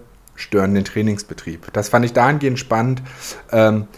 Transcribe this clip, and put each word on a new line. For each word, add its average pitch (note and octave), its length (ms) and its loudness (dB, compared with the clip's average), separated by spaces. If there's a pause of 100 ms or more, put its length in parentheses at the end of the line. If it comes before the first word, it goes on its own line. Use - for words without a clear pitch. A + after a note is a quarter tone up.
(340)
stören G2 400 0
den G2 120 2
Trainingsbetrieb.“ G#2 880 -6
Das G#2+ 160 -4
fand A#2+ 160 4
ich A#2+ 80 -4
dahingehend C3+ 440 2
spannend, B2+ 440 -2 (480)
ähm, A2 360 4 (120)